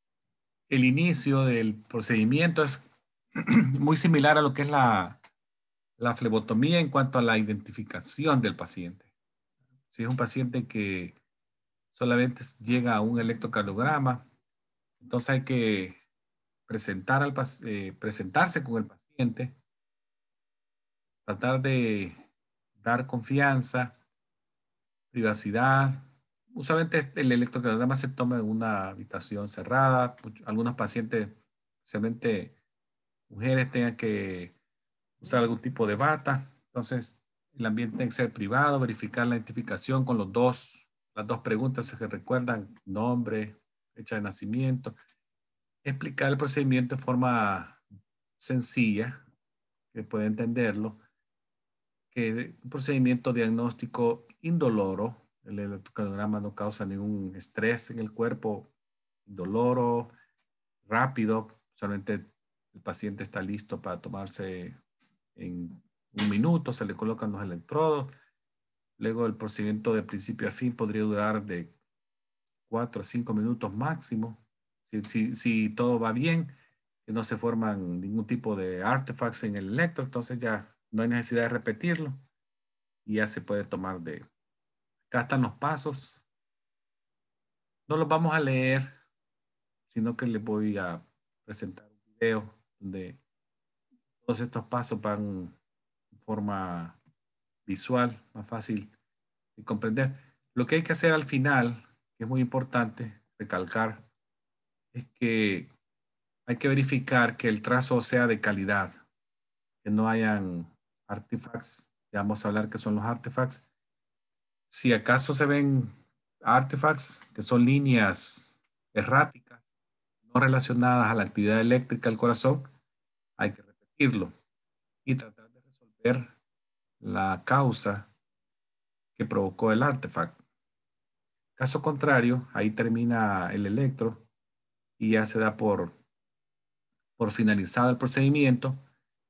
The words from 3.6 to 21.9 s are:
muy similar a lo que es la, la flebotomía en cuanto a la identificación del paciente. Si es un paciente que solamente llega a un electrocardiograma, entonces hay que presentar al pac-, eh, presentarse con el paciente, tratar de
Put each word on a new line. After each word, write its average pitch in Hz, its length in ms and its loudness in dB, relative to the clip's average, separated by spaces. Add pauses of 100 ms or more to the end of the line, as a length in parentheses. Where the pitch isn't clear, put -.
muy 151 180 4
similar 151 400 6
a 156 40 8
lo 143 120 2
que 143 100 -2
es 143 60 -2
la, 117 520 2 (760)
la 117 180 -2
flebotomía 117 640 2
en 156 100 2
cuanto 135 300 2
a - 20 4
la 117 160 4
identificación 110 1040 0
del 98 140 0
paciente. 87 500 -10 (840)
Si - 140 -8
es 117 60 -2
un 127 80 0
paciente 123 500 -2
que 95 480 -4 (760)
solamente 123 540 2 (160)
llega 120 360 2
a 104 60 4
un 117 180 2
electrocardiograma, 117 1080 0 (720)
entonces 120 300 -4
hay 131 140 2
que 107 520 0 (680)
presentar 110 580 0
al 143 100 -2
pac-, 131 320 -6
eh, 101 320 -6
presentarse 135 680 0
con 117 140 -2
el 107 100 -2
paciente, 127 680 -4 (1700)
tratar 123 340 0
de 113 540 2 (600)